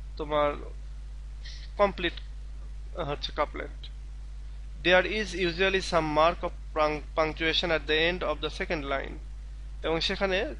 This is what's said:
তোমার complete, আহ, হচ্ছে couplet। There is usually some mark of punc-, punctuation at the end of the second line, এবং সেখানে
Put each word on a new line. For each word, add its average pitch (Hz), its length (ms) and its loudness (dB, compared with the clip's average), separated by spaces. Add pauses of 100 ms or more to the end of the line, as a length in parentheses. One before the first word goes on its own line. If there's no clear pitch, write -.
(160)
তোমার 147 360 2 (1200)
complete, 185 360 4 (840)
আহ, 175 80 -2
হচ্ছে 143 280 -4
couplet। - 560 -2 (960)
There 180 220 8
is 208 280 0
usually 185 480 2 (100)
some 160 140 4 (120)
mark 170 240 6
of 175 80 -2 (240)
punc-, 151 440 2
punctuation 160 520 2
at 156 200 4
the 156 80 6 (120)
end 180 100 -2
of 151 240 0
the 151 160 -4
second 180 240 -2
line, 139 340 -4 (640)
এবং 160 180 2
সেখানে 196 600 0